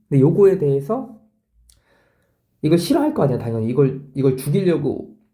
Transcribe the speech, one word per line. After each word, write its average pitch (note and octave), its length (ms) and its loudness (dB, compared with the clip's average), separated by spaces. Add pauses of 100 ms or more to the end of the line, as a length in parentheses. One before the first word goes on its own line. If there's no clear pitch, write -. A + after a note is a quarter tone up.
근데 C#3 140 2
요거에 F#3 360 4
대해서 C#3 640 -4 (1400)
이걸 D#3 160 2
싫어할 D4+ 360 0
거 F3+ 100 0
아니야, B2 140 0
당연히. A2+ 300 -4
이걸, C3 340 0 (140)
이걸 C3 220 0
죽이려고, D#3 800 -2 (180)